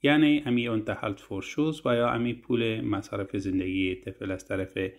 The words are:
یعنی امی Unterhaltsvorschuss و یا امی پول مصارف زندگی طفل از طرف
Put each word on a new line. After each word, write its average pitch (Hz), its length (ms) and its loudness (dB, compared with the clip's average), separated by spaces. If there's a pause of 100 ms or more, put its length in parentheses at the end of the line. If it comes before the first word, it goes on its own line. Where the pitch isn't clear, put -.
یعنی 147 440 6
امی 120 220 2
Unterhaltsvorschuss 110 1160 -4
و 123 80 4
یا 120 160 2
امی 120 240 0
پول 113 460 0
مصارف 101 560 -4
زندگی 92 580 0
طفل 95 360 -8
از 92 180 -6
طرف 95 300 -4 (200)